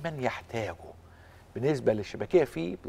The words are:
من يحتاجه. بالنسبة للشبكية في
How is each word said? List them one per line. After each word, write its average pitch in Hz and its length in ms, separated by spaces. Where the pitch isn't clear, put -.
من 156 180
يحتاجه. 110 520
بالنسبة 120 380
للشبكية 107 500
في 165 340